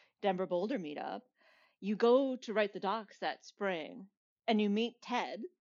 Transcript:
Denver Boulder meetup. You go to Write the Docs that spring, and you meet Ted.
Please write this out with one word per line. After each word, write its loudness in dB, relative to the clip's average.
Denver 2
Boulder -2
meetup. -6
You -2
go 4
to -10
Write 2
the -8
Docs -4
that -6
spring, -6
and 4
you 4
meet 0
Ted. -4